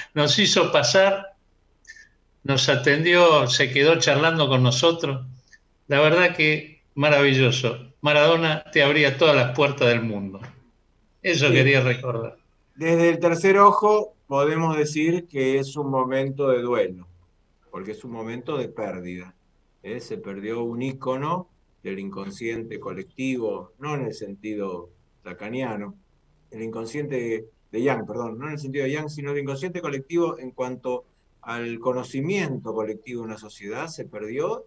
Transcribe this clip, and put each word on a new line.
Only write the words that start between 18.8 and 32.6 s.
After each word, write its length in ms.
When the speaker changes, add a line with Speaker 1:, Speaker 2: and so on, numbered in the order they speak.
Speaker 2:
¿eh? 160
Se 180
perdió 460
un 180
ícono 640
del 160
inconsciente 800
colectivo, 1000
no 160
en 100
el 80
sentido 760
lacaniano, 720
el 120
inconsciente 800
de 120
Young, 240
perdón, 320
no 80
en 60
el 60
sentido 260
de 80
Young, 160
sino 220
el 80
inconsciente 420
colectivo 580
en 120
cuanto 540
al 380
conocimiento 920